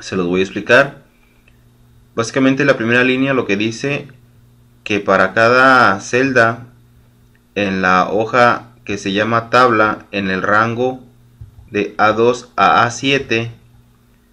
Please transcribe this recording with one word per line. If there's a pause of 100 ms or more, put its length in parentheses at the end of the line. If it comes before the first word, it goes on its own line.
se
los
voy
a
explicar. (1120)
Básicamente
la
primera
línea
lo
que
dice (760)
que
para
cada
celda (880)
en
la
hoja (120)
que
se
llama
tabla
en
el
rango (680)
de
A
dos
a
A
siete, (800)